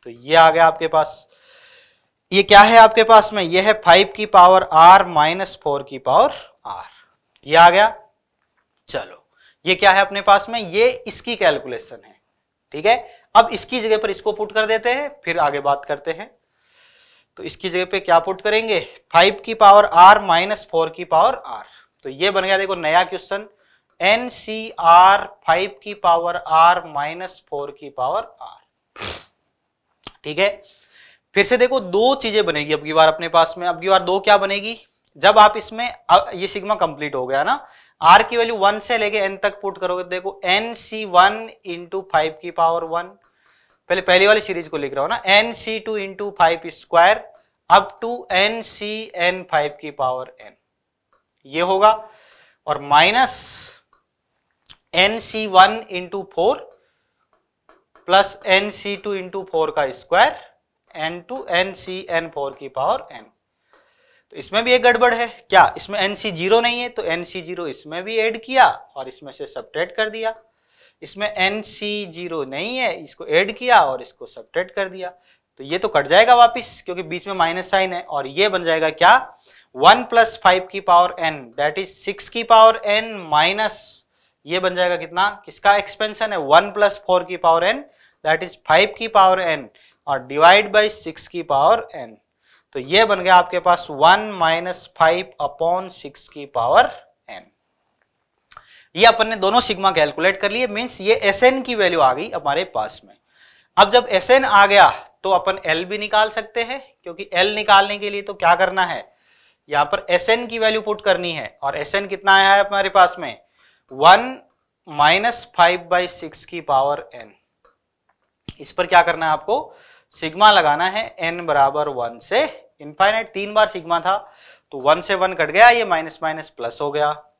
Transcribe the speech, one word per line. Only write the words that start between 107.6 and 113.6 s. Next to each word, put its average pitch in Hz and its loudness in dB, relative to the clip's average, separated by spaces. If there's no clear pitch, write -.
के 202 -8
लिए 202 -10
तो 202 -12
क्या 175 2
करना 190 -2
है, 147 -10
यहाँ 147 0
पर 196 -6
एसएन 220 0
की 226 -10
वैल्यू 220 0
पुट 208 -8
करनी 180 -2
है, 139 -12
और 139 -6
एसएन 196 -6
कितना 190 0
आया 196 4
है 202 4
हमारे 196 -2
पास 185 2
में? 127 -12